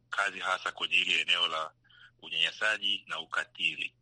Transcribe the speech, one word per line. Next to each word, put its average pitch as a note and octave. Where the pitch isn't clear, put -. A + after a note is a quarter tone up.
kazi G2
hasa F#2
kwenye -
ile F2+
eneo E2+
la D#2+
unyanyasaji G2+
na D#2+
ukatili. -